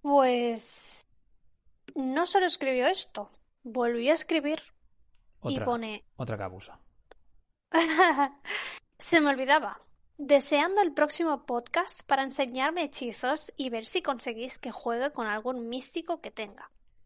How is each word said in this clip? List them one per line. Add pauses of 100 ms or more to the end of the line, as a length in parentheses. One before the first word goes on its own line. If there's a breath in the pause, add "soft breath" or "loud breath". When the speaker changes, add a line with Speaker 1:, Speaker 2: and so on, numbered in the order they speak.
Speaker 1:
Pues (880)
no
solo
escribió
esto, (320)
volvió
a
escribir (840)
y
Speaker 2:
Otra,
Speaker 1:
pone (120)
Speaker 2:
otra
que
abusa. (880)
Speaker 1:
<laughs> (580 loud breath)
"Se
me
olvidaba. (400)
Deseando
el
próximo
podcast
para
enseñarme
hechizos
y
ver
si
conseguís
que
juegue
con
algún
místico
que
tenga". (360)